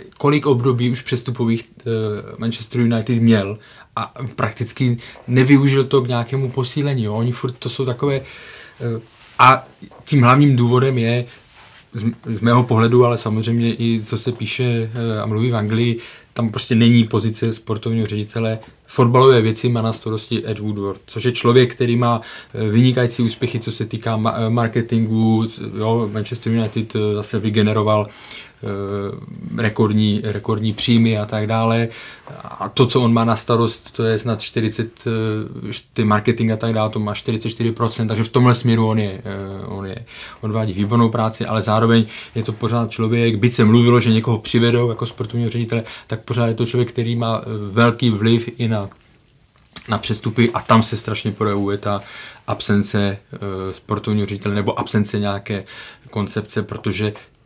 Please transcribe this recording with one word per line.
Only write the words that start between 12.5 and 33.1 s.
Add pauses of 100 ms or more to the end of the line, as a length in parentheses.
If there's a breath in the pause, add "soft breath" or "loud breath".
pohledu,
ale
samozřejmě
i
co
se
píše,
eh,
a
mluví
v
Anglii, (340 loud breath)
tam
prostě
není
pozice
sportovního
ředitele. (280 soft breath)
Fotbalové
věci
má
na
starosti
Ed
Woodward,
což
je
člověk,
který
má, (320 loud breath)
eh,
vynikající
úspěchy,
co
se
týká
ma-,
eh,
marketingu,
c-, (140)
jo,
Manchester
United,
eh,
zase
vygeneroval, (560 loud breath)
eh,
rekordní,
rekordní
příjmy
a
tak
dále. (560 loud breath)
A
to,
co
on